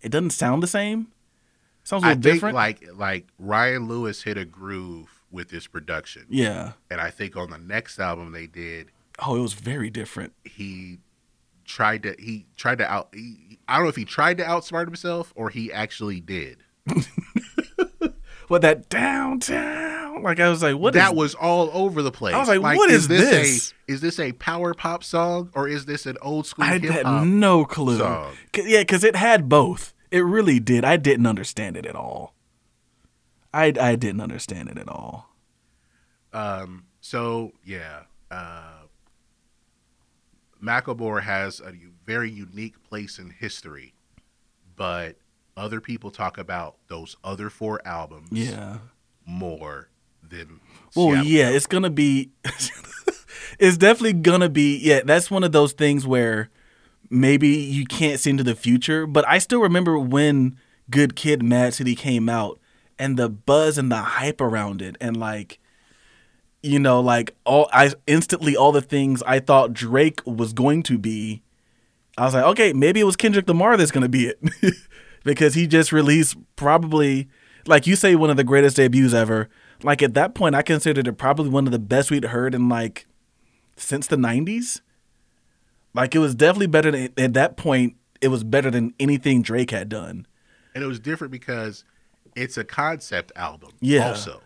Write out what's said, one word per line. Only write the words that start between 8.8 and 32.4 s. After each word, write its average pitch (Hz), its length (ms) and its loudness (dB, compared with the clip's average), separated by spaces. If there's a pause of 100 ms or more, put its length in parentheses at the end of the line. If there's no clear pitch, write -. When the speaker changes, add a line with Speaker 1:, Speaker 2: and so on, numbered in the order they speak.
Speaker 1:
Oh, 131 160 -6
it 123 40 -4
was 117 140 -6
very 113 360 -10
different. 110 420 -14 (120)
Speaker 2:
he 92 540 -18 (640)
tried 110 380 -4
to, 104 160 -12
he 107 280 -14 (100)
tried 123 220 -4
to 104 120 -4
out, 98 240 -6
he, 110 440 -20 (100)
I 131 80 0
don't 175 80 2
know 160 60 0
if 139 60 -6
he 110 80 -8
tried 170 340 -2
to 180 60 -4
outsmart 170 420 -6
himself 170 500 -8
or 110 140 -8
he 113 220 -10
actually 104 480 -8
did. 80 380 -12 (280)
<laughs> 160 80 -4 (1500)
Speaker 1:
What, 175 140 2
that 156 260 4
downtown? 302 1300 -6
Like, 175 180 -2
I 175 80 4
was 165 140 -2
like, 143 140 0
"What 175 200 0
is" 180 60 6
Speaker 2:
That 190 120 4
was 151 200 0
all 170 400 0
over 190 260 -2
the 139 100 -2
place. 170 240 -4
Speaker 1:
I 240 40 2
was 269 100 0
like, 196 120 4
Speaker 2:
Like, 151 180 2
Speaker 1:
"What 403 120 6
Speaker 2:
is - 120 8
Speaker 1:
is 147 60 -2
Speaker 2:
this 180 120 6 (100)
Speaker 1:
this?" 143 440 2 (140)
Speaker 2:
a, 139 40 -6
is 135 80 -8
this 165 180 -6
a 135 140 -6
power 170 400 -6
pop 170 320 -8
song 175 500 -4
or 139 140 -4
is 147 160 -8
this 147 220 -10
an 131 160 -10
old 147 240 -6
school - 180 -6
Speaker 1:
I 180 140 0
Speaker 2:
hip 160 120 -4
Speaker 1:
had 156 140 -2
Speaker 2:
hop 143 220 0
Speaker 1:
no 185 400 4
clue. 127 320 -2
Speaker 2:
song? 80 340 -4 (220)
Speaker 1:
'Cause, 196 120 -4
yeah, 214 180 6
'cause 180 200 2
it 214 120 4
had 190 340 2
both. 131 420 2 (180)
It 180 100 2
really 180 400 2
did. 117 220 2
I 147 140 4
didn't 135 300 2
understand 101 500 -6
it 90 80 -12
at 78 100 -12
all. - 380 -14 (1200)